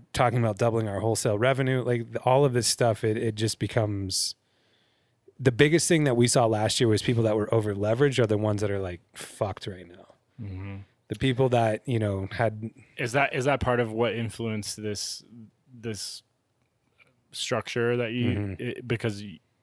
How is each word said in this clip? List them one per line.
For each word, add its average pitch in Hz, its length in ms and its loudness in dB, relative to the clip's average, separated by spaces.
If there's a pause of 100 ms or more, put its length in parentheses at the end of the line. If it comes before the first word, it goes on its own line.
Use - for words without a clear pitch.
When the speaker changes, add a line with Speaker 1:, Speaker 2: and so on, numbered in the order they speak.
(120)
Speaker 1:
talking 123 280 2
about 110 180 0
doubling 113 320 0
our 98 100 -4
wholesale 107 380 0
revenue. 131 440 0
Like, 117 300 -2
th-, 117 140 -6
all 131 180 6
of 139 80 4
this 120 160 2
stuff, 117 380 2
it, 107 100 0
it 113 200 -2
just 107 220 -2
becomes, 101 760 -2 (1040)
the 127 140 4
biggest 151 340 4
thing 160 160 4
that 131 140 4
we 123 100 6
saw 123 180 4
last 110 360 2
year 120 80 6
was 107 120 4
people 117 220 2
that 110 140 2
were 104 160 0
over 107 200 2
leveraged 117 460 2
are 113 80 4
the 104 100 2
ones 104 220 0
that 104 100 -2
are, 101 100 -2
like, 90 200 -8 (140)
fucked - 540 -8
right 92 200 -12
now. - 280 -20 (260)
Speaker 2:
Mm-hmm. 98 340 -10 (320)
Speaker 1:
The 107 80 -8
people 131 340 2
that, 113 360 2
you 120 140 0
know, 98 320 -2
had 110 400 -4 (260)
Speaker 2:
Is 123 160 -4
that, 139 200 2
is 127 120 -2
that 135 160 2
part 123 180 2
of 113 140 -2
what 113 200 0
influenced 110 680 -6
this, 104 420 -6 (500)
this 110 480 -10 (1120)
structure 120 680 -2
that 117 140 -2
you, 120 200 0
Speaker 1:
Mm-hmm. 101 300 -4
Speaker 2:
it, 123 260 -8
because 110 340 -4
y-, 101 180 -14 (240)